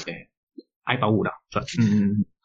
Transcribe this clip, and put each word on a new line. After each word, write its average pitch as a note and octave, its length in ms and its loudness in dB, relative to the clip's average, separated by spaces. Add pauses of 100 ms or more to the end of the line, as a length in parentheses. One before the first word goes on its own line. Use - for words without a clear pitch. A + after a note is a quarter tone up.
e E2 260 -12 (540)
hai B2+ 140 -2
paura, G#2+ 320 2 (180)
cioè, - 140 -6 (200)
mm, G#2 380 2 (240)